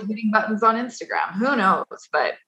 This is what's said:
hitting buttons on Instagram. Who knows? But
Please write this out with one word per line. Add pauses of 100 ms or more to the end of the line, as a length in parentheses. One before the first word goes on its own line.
hitting
buttons
on
Instagram.
Who
knows? (280)
But (120)